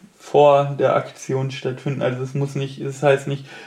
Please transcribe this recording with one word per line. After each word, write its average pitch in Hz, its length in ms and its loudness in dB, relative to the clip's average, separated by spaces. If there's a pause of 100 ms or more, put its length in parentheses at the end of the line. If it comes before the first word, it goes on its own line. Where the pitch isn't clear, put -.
(180)
vor 143 600 4
der 131 180 2
Aktion 131 540 -4
stattfinden. 131 500 -6
Also 127 220 -2
es 131 120 -8
muss 139 200 -4
nicht, 139 260 -6
es 139 220 -8
heißt 139 240 4
nicht 139 180 -6 (220)